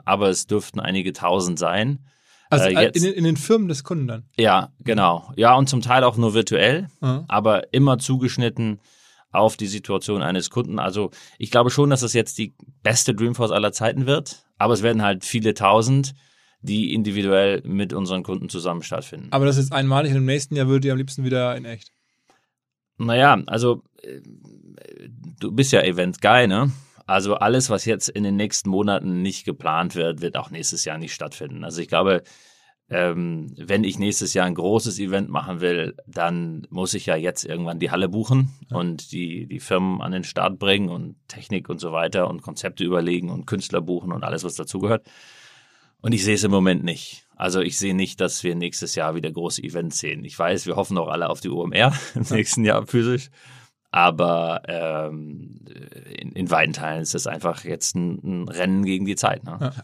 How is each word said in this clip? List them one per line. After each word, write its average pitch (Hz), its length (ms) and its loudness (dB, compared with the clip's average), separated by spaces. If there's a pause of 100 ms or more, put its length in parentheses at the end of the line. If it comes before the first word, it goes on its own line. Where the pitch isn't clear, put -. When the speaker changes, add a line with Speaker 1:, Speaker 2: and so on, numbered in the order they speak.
Speaker 1:
aber 98 260 4
es - 180 0
dürften 104 320 -2
einige 92 340 -2
tausend 90 460 0
sein. 104 480 -2 (420)
Speaker 2:
Also, 135 160 4
Speaker 1:
Äh, 95 80 4
Speaker 2:
äh, - 100 4
Speaker 1:
jetzt - 140 2
Speaker 2:
in 170 60 4
den, 196 100 2
in 175 100 0
den 160 140 4
Firmen 220 300 2
des 143 160 -4
Kunden 147 240 -4
dann? 113 160 -8 (120)
Speaker 1:
Ja, 95 440 4
genau. 92 560 2
Ja, 117 200 8
und 135 140 4
zum 131 120 0
Teil 127 220 4
auch 117 140 4
nur 113 160 2
virtuell, 113 540 4 (140)
Speaker 2:
Mhm. 131 260 -2
Speaker 1:
aber 104 460 2
immer 131 260 4
zugeschnitten 123 800 -2 (520)
auf 110 260 4
die 104 100 -4
Situation 101 560 -4
eines 87 260 -2
Kunden. 110 300 -2
Also 98 320 -2 (280)
ich 110 120 -8
glaube 120 200 4
schon, 143 180 4
dass 131 120 2
das 120 120 -2
jetzt 117 240 0
die 110 180 -6 (280)
beste 113 320 2
Dreamforce 113 360 0
aller 104 200 2
Zeiten 120 340 0
wird, 143 380 -2 (140)
aber 110 160 4
es 101 100 2
werden 113 180 2
halt 101 240 2
viele 110 300 0
tausend, 113 580 4 (480)
die 104 320 -2
individuell 98 720 2
mit 98 260 -2
unseren 90 320 -2
Kunden 92 240 -6
zusammen 85 360 -4
stattfinden. - 480 -10
Speaker 2:
Aber 139 140 4
das 139 120 4
ist 135 160 2
einmalig 135 380 2
und 135 80 2
im 131 60 2
nächsten 143 300 -2
Jahr 131 120 2
würdet 135 180 4
ihr 135 60 2
am 131 60 0
liebsten 135 280 -4
wieder 123 320 0
in 123 80 -12
echt? 113 260 -14 (1080)
Speaker 1:
Naja, 117 500 6
also, 117 360 2 (200)
äh, 67 180 -16 (1160)
du 98 120 -6
bist 135 200 4
ja 101 100 8
Event-Guy, 92 640 4
ne? 120 240 2 (340)
Also 98 300 2
alles, 120 340 2
was 101 140 0
jetzt 110 240 0
in 104 160 -4
den 101 140 0
nächsten 101 320 -2
Monaten 92 520 0
nicht 95 220 -4
geplant 82 520 -4
wird, 82 260 -2
wird 87 160 -4
auch - 140 -8
nächstes 82 340 -6
Jahr 78 120 -8
nicht 80 160 -10
stattfinden. 80 520 -12
Also 82 160 -8
ich - 80 -10
glaube, 92 340 4 (640)
ähm, 85 680 -2
wenn 98 260 0
ich 98 160 -4
nächstes 101 340 -2
Jahr 90 120 2
ein 87 100 -2
großes 101 440 0
Event 98 280 -2
machen 80 320 -6
will, 87 380 -2 (100)
dann 85 640 -4
muss 90 240 -6
ich 101 120 -8
ja 82 120 0
jetzt 87 260 -4
irgendwann 85 360 -6
die 85 120 -4
Halle 90 160 0
buchen 123 460 0 (180)
Speaker 2:
Ja. 90 60 -4
Speaker 1:
und 87 340 -6
die, 87 360 -8
die 90 120 -12
Firmen 92 420 -2
an 90 120 -6
den 92 100 -4
Start 92 360 -4
bringen 101 280 0
und 85 300 -8 (100)
Technik - 400 -8
und 82 140 -10
so 85 100 -8
weiter 87 380 0
und 85 120 -10
Konzepte - 440 -8
überlegen 87 440 0
und 90 180 -8
Künstler 92 340 -4
buchen 90 320 -6
und 82 100 -8
alles, 80 220 -6
was 85 100 -8
dazugehört. 101 500 -4 (920)
Und 117 140 0
ich 95 100 0
sehe 104 120 2
es 98 80 0
im 101 80 2
Moment 92 320 4
nicht. - 420 -8 (100)
Also 92 260 -2
ich 87 160 -2
sehe 98 180 -2
nicht, 92 260 -2
dass - 220 -2
wir 87 120 -2
nächstes 87 400 -6
Jahr 80 200 -2
wieder 80 160 -6
große 85 320 -6
Events 80 360 -6
sehen. 76 240 -8
Ich 71 160 -14
weiß, 87 280 -2
wir 170 80 -4
hoffen 95 220 -2
auch 80 100 -2
alle 82 220 -2
auf 85 120 -6
die 92 80 -8
O 87 140 -4
M 87 100 -6
R 123 200 4 (120)
<laughs> - 100 -14
im 123 80 -4
Speaker 2:
Ja. 117 120 -2
Speaker 1:
nächsten 110 280 0
Jahr 104 240 2
physisch. 123 420 0 (640)
Aber, 85 720 0
ähm, 78 920 -8 (600)
in, - 120 -12
in 92 180 -6
weiten 78 240 2
Teilen 80 300 -6
ist - 100 -6
das 82 140 -4
einfach 82 360 -6
jetzt 82 320 -6
ein, 87 280 -2
ein 90 240 -6
Rennen 92 380 0
gegen 95 200 0
die 98 100 -4
Zeit, - 280 -2
ne? 85 180 -12
Speaker 2:
Ja. 131 100 -4 (120)